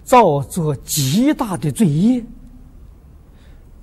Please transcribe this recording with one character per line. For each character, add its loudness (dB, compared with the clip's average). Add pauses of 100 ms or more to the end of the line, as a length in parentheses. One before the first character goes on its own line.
造 4
作 -6
极 0
大 -6
的 -4
罪 0
业， 0 (1600)